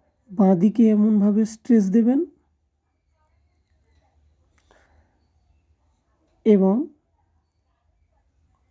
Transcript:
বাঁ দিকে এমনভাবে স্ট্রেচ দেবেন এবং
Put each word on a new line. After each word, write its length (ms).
বাঁ 320
দিকে 200
এমনভাবে 480
স্ট্রেচ 320
দেবেন 240
এবং 280